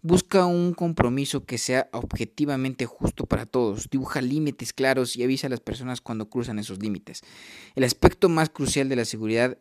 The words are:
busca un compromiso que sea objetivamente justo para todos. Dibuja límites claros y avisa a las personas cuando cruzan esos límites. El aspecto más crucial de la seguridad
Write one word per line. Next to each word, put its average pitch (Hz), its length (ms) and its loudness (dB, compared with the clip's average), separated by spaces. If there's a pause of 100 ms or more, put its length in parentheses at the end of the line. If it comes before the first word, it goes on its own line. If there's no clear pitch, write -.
busca 180 440 4
un 175 280 2
compromiso 139 680 0
que 123 140 -8
sea 127 340 0
objetivamente 131 920 -4
justo - 400 -4
para 117 200 -2
todos. 107 440 0
Dibuja 131 300 -2
límites 139 520 -2
claros 131 440 0
y 120 80 -2
avisa 131 240 0
a - 20 -2
las 120 100 -4
personas 123 400 -8
cuando 107 280 -6
cruzan 113 300 -4
esos 101 200 -8
límites. 104 440 -6 (520)
El 131 100 2
aspecto - 440 4
más 160 220 2
crucial 135 400 0
de 131 60 2
la 117 100 0
seguridad 113 540 0